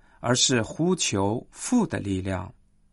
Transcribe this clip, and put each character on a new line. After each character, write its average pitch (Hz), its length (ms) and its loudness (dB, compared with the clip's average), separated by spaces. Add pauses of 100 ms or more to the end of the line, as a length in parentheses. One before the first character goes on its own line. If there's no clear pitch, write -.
(200)
而 123 140 2
是 123 260 4
呼 165 340 0
求 107 560 -2
父 - 360 0
的 101 120 -4
力 98 220 -2
量。 95 320 -6 (400)